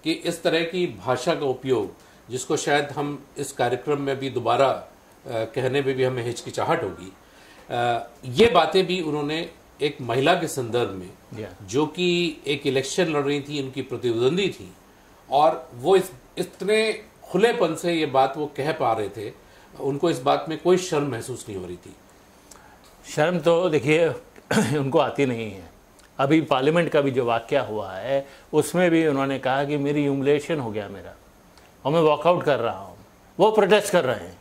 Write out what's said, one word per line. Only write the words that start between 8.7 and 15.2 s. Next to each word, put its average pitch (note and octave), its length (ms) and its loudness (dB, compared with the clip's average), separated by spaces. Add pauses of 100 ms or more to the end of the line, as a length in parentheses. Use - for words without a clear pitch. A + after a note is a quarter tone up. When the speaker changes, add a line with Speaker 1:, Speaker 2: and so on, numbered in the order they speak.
Speaker 1:
भी F3+ 140 -2
उन्होंने D#3 500 -4 (320)
एक D3 180 -2
महिला C3+ 340 2
के E3 120 -2
संदर्भ A#2 440 -2
में, F#2+ 520 -14
Speaker 2:
या। G2+ 60 -12 (140)
Speaker 1:
जो A#2 240 0
कि F3 500 -2 (100)
एक D3 200 -4
इलेक्शन C3+ 380 0
लड़ D3+ 180 -2
रही C#3+ 180 -2
थी, C#3+ 220 -6
उनकी C3 200 -8
प्रतिद्वंदी B2 680 0
थी, - 240 -10 (580)